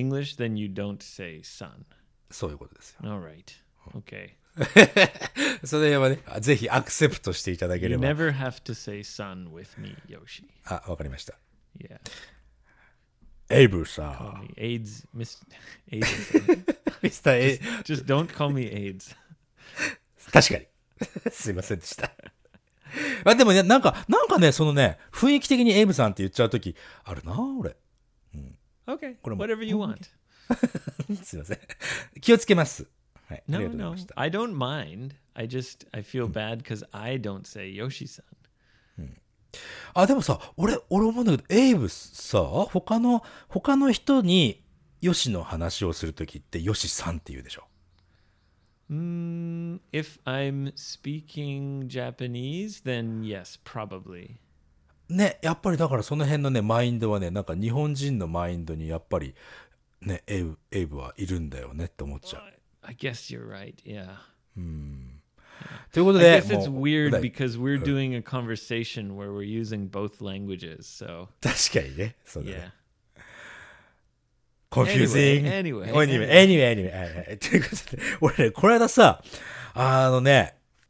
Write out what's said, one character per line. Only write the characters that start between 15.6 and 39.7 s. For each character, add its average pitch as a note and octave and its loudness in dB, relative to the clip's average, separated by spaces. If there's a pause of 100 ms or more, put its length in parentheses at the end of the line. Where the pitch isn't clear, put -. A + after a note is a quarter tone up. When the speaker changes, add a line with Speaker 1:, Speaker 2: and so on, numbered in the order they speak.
Speaker 1:
<laughs> - -20
aids G#2+ -4
さ - 0 (160)
ん. - -4 (180)
Speaker 2:
<laughs> - -6
ミ - 0
ス - -12
タ D3 4
ー B2 6
エ C3+ 4
イ- C3 -8 (260)
Speaker 1:
Just, C#3 -6
just - -16
don't C#3 2
call C#3+ -4
me C#3 -2
aids. G2+ -10 (1160)
Speaker 2:
確 - 8
か - -2
に。 - -14 (320)
<laughs> - -10
す - -6
い - -2
ま F2+ -6
せ G2+ -6
ん E2+ -6
で - -16
し - -10
た。 - -10 (1120)
あ、 A3 10
で B3+ 10
も G#3+ 8
ね、 F#3+ 8
な G#3+ 8
ん - -2
か、 - 2
な G#4+ 6
ん A4+ 0
か F#4 4
ね、 D#3+ 8
そ D#3 2
の D3 2
ね、 C3 4 (140)
雰 C4+ 4
囲 C#4+ 6
気 - -6
的 B3 4
に A#3 6
エ G3+ 6
イ A3 8
ブ F#3+ 4
さ B2+ 4
ん G2+ 0
っ - -4
て G2 -4
言 F#2+ 0
っ - -6
ち - 0
ゃ A#2 4
う A2 2
時 F#2+ -4 (280)
あ F#2 -14
る - -10
な、 F2 -8 (240)
俺。 - -6 (580)
う D2+ -14
ん。 C2+ -16 (300)
Speaker 1:
Okay, C4 -10
Speaker 2:
こ - -10
れ A3 -6
も、 F#3+ -6
Speaker 1:
whatever A3 -4
you G#3+ -2
want. G#3 -4 (640)
Speaker 2:
<laughs> F3+ -6
す - -14
い E2 -10
ま D2+ -12
せ F#2+ -8
ん。 - -10 (600)
気 A#3 6
を A3 8
つ - -2
け G3 6
ま D#3+ 4
す。 - -10 (400)
は - -14
い、 - -18
Speaker 1:
No, D3 -4
Speaker 2:
あ - -4
り G2 -4
が - -6
と - -8
う - -8
ご G3+ -8
ざ - -6
い - -8
ま F3+ -10
し F3+ -14
た。 - -20
Speaker 1:
no, C3+ -6
I D3+ -4
don't G#3+ -6
mind. B2+ -8 (180)
I A2+ -8
just, B2 -10
I A2 -10
feel B2 -6
Speaker 2:
う G#2+ -4
ん。 - -6
Speaker 1:
bad A2 -6
'cause - -10
I A#2 -8
don't G2 -10
say F#2+ -16
Yoshi-san. - -12 (760)
Speaker 2:
う - -12
ん。 C2 -16 (720)